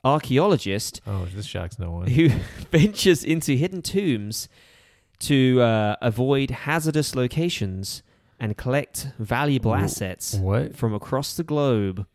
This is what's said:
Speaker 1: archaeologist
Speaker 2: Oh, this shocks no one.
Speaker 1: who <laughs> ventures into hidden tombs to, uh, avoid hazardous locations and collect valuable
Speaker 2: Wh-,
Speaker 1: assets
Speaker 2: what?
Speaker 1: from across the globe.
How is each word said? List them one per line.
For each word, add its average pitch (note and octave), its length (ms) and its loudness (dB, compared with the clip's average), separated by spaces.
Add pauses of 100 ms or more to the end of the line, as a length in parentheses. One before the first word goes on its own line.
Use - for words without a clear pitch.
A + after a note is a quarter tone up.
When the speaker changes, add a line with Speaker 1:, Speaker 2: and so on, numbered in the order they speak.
Speaker 1:
archaeologist C3+ 1000 2
Speaker 2:
Oh, F#2+ 300 -4
this G2+ 100 -8
shocks F2+ 320 -8
no F2 140 -6
one. F2 160 -6
Speaker 1:
who D3+ 220 6
<laughs> - 420 -4
ventures F3+ 540 4
into D#3 320 0
hidden F3+ 240 -2
tombs A#2+ 680 -2 (720)
to, C3 420 4
uh, A2 400 2
avoid C3 500 0
hazardous D#3 640 -2
locations B2 840 -4 (380)
and G#2+ 160 -4
collect C3+ 540 -4 (100)
valuable B2 540 0
Speaker 2:
Wh-, A#2+ 80 2
Speaker 1:
assets - 540 -4
Speaker 2:
what? G2 420 0
Speaker 1:
from A2+ 160 0
across C3 420 -4
the E3+ 80 -4
globe. A2 720 0